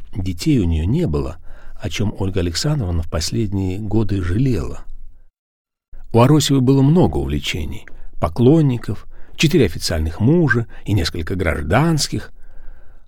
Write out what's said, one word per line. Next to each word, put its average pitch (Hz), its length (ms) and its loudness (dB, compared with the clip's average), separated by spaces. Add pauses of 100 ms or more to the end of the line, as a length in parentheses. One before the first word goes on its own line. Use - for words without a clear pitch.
(160)
детей 95 440 0
у 98 40 2
нее 82 220 0
не 143 200 0
было, 73 320 -4 (420)
о - 80 -6
чем - 300 -2
Ольга 95 220 -2
Александровна 87 640 -2
в - 80 -6
последние 98 640 -2
годы 104 460 0
жалела. 95 580 0 (1300)
У 113 80 4
Аросевой 143 420 6
было 135 200 6
много 139 360 4
увлечений: 73 680 -4 (340)
поклонников, 123 880 2 (300)
четыре 156 300 4
официальных 80 540 -2
мужа 131 480 2 (160)
и 98 100 -2
несколько 82 420 -2
гражданских. 92 960 0 (760)